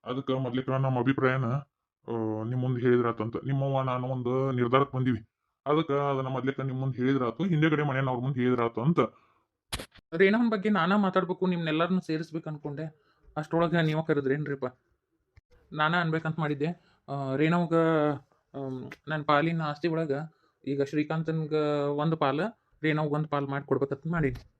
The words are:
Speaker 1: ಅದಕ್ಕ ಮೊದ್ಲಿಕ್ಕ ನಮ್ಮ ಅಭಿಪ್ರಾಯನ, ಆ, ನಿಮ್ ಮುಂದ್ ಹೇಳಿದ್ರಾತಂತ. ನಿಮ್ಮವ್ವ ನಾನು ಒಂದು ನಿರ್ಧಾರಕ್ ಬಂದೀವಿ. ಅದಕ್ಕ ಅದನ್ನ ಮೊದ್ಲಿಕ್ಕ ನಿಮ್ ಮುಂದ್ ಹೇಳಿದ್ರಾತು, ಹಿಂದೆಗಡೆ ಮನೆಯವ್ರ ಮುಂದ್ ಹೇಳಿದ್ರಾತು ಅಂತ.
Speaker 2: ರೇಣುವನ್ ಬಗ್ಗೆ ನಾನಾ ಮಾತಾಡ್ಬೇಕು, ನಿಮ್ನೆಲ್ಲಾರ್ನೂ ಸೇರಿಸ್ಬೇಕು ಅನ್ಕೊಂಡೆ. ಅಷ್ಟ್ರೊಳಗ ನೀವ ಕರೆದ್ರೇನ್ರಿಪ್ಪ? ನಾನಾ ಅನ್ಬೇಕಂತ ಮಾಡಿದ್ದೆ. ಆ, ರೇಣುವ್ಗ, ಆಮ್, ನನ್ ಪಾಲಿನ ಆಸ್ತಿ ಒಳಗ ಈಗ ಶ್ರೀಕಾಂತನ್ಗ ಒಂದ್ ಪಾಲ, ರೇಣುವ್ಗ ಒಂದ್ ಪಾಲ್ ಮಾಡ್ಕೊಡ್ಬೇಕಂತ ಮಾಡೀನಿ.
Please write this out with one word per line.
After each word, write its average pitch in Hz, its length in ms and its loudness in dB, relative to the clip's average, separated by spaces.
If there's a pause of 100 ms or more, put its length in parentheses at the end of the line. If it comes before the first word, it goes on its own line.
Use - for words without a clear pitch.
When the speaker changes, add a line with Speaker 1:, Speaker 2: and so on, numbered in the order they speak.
Speaker 1:
ಅದಕ್ಕ 131 260 -6
ಮೊದ್ಲಿಕ್ಕ 131 400 -2
ನಮ್ಮ 131 280 2
ಅಭಿಪ್ರಾಯನ, 131 460 2
ಆ, 113 1000 -4
ನಿಮ್ 123 160 -2
ಮುಂದ್ 127 200 0
ಹೇಳಿದ್ರಾತಂತ. 117 560 2
ನಿಮ್ಮವ್ವ 135 460 0
ನಾನು 127 260 -2
ಒಂದು 131 440 0
ನಿರ್ಧಾರಕ್ 127 400 4
ಬಂದೀವಿ. 131 260 0 (480)
ಅದಕ್ಕ 156 240 2
ಅದನ್ನ 139 380 0
ಮೊದ್ಲಿಕ್ಕ 131 320 -2
ನಿಮ್ 131 200 -4
ಮುಂದ್ 131 160 -2
ಹೇಳಿದ್ರಾತು, 127 480 0
ಹಿಂದೆಗಡೆ 156 380 2
ಮನೆಯವ್ರ 135 280 0
ಮುಂದ್ 127 280 -2
ಹೇಳಿದ್ರಾತು 123 420 2
ಅಂತ. 156 180 4 (1160)
Speaker 2:
ರೇಣುವನ್ 208 360 2
ಬಗ್ಗೆ 214 180 -2
ನಾನಾ 196 280 2
ಮಾತಾಡ್ಬೇಕು, 185 500 0
ನಿಮ್ನೆಲ್ಲಾರ್ನೂ 170 540 0
ಸೇರಿಸ್ಬೇಕು 156 500 -6
ಅನ್ಕೊಂಡೆ. 151 600 -10 (260)
ಅಷ್ಟ್ರೊಳಗ 165 400 0
ನೀವ 160 260 2
ಕರೆದ್ರೇನ್ರಿಪ್ಪ? 143 600 -2 (1080)
ನಾನಾ 156 280 0
ಅನ್ಬೇಕಂತ 160 400 -2
ಮಾಡಿದ್ದೆ. 151 500 -4 (180)
ಆ, 139 280 -4
ರೇಣುವ್ಗ, 165 380 2 (800)
ಆಮ್, 135 360 -8 (180)
ನನ್ 151 160 -4
ಪಾಲಿನ 160 380 2
ಆಸ್ತಿ 151 260 -2
ಒಳಗ 160 240 0 (540)
ಈಗ 139 160 0
ಶ್ರೀಕಾಂತನ್ಗ 156 680 -2 (440)
ಒಂದ್ 156 200 2
ಪಾಲ, 143 240 2 (420)
ರೇಣುವ್ಗ 151 300 0
ಒಂದ್ 151 160 -2
ಪಾಲ್ 143 180 -2
ಮಾಡ್ಕೊಡ್ಬೇಕಂತ 139 540 -2 (100)
ಮಾಡೀನಿ. 151 260 0 (240)